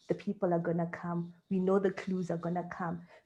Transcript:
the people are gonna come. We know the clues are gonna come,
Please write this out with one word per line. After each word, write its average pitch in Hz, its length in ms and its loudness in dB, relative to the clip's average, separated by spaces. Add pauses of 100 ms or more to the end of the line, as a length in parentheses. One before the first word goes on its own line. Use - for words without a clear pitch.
the 175 60 0
people 190 400 0
are 170 60 4
gonna 170 260 0
come. 175 460 -4 (180)
We 190 80 4
know 190 220 4
the 190 100 4
clues 185 400 -2
are 170 60 -2
gonna 170 340 -4
come, 175 300 -4 (260)